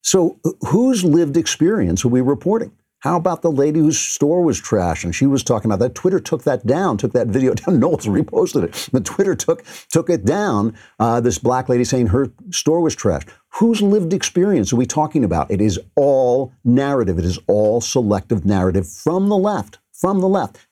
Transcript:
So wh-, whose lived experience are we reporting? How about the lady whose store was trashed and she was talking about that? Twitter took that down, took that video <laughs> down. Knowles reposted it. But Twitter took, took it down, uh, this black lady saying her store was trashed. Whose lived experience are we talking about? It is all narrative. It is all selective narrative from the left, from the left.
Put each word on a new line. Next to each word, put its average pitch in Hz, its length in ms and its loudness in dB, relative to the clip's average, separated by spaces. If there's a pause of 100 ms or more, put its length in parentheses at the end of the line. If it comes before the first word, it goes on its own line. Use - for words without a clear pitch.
So 180 420 0
wh-, - 220 -4
whose 226 380 2
lived 160 340 2
experience 156 640 0
are 123 40 2
we 127 120 2
reporting? 175 520 -2 (280)
How 165 160 -2
about 170 240 -2
the 170 100 0
lady 151 300 2
whose 151 180 2
store 165 440 0
was 151 180 0
trashed 87 440 -2
and 87 100 -4
she - 100 0
was 139 180 2
talking 113 280 0
about 101 80 0
that? - 160 0
Twitter 185 260 0
took - 240 -6
that - 220 -2
down, 156 320 0
took 131 140 -4
that 117 160 0
video 127 260 0
<laughs> - 0 -
down. 123 260 0
Knowles 151 260 0
reposted - 580 0
it. - 280 -10
But 127 140 0
Twitter 196 280 0
took, - 300 -2 (260)
took 165 200 -2
it 107 160 0
down, 120 480 0 (240)
uh, 117 220 2
this 117 180 0
black 127 300 -2
lady 123 160 2
saying 123 240 0
her 123 220 0 (200)
store 165 300 0
was 160 140 0
trashed. 82 360 -4 (240)
Whose 220 260 2
lived 196 320 2
experience 175 600 0
are 123 40 2
we 123 80 2
talking 151 400 0
about? 82 260 -2
It 98 100 0
is 104 200 0 (160)
all 131 560 2 (120)
narrative. 123 540 0
It 85 60 -2
is 90 220 -2
all 107 340 2
selective 104 640 -2
narrative 92 420 0
from 190 420 -2
the 202 100 2
left, 196 400 -4 (140)
from 190 280 -2
the 190 80 0
left. 185 440 -2